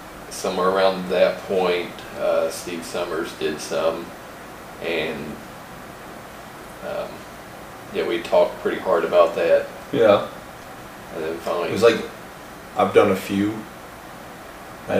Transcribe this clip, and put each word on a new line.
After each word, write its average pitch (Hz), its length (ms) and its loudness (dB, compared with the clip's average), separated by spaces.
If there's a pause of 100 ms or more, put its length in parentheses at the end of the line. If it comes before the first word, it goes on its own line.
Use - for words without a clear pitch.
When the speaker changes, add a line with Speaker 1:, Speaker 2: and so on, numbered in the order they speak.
(300)
Speaker 1:
somewhere 92 400 0
around 95 400 4
that 92 300 6
point, 87 500 2 (300)
uh, 82 320 2
Steve 85 340 -8
Summers 85 540 -4
did 76 200 -2
some, 82 460 -2 (760)
and 76 520 -4 (1500)
um, - 200 -4 (840)
yeah, 82 140 0
we 85 140 0
talked - 400 4
pretty 92 180 0
hard - 240 2
about 82 320 6
that. 82 320 6 (240)
Speaker 2:
Yeah. 113 360 6 (880)
Speaker 1:
And 80 80 -6
then 82 160 -4
finally 85 300 -2
Speaker 2:
It 82 40 -2
was 98 100 0
like, 117 160 8 (800)
"I've 98 160 4
done - 180 10
a 95 40 4
few. 101 380 0 (1300)
I 98 120 0